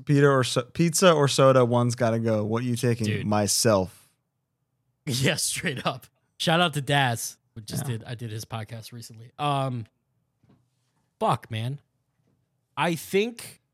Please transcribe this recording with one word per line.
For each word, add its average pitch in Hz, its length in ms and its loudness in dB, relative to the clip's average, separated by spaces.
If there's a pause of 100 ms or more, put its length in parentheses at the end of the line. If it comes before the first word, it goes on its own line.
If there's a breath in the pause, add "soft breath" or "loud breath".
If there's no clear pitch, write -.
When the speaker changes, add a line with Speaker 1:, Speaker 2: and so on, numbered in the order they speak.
Speaker 1:
"Pizza 143 240 4
or 135 160 4
so-, 123 180 -2
pizza 170 500 2
or 147 160 4
soda? 131 360 6
One's 120 300 2
gotta 113 240 0
go. 110 260 0
What 113 200 -4
you 120 120 -2
taking?" 117 300 0
Speaker 2:
Dude. 104 200 -4
Speaker 1:
Myself. 104 760 2
Speaker 2:
<laughs> - 40 -20 (1000)
Yeah, 135 280 0
straight - 520 -4
up. 131 200 -6 (320)
Shout 175 240 2
out 170 100 0
to 147 80 -4
Daz. 135 560 0 (180)
We 113 60 -16
just 117 240 -8
Speaker 1:
Yeah. 117 140 -6
Speaker 2:
did, 113 60 -16
I 123 100 -12
did 117 160 -12
his 110 160 -10
podcast 110 440 -12
recently. 117 480 -20
Um, 135 460 -2 (1400)
fuck, 190 300 -2
man. 117 280 -6 (960)
I 165 200 -2
think, 214 680 -4 (140)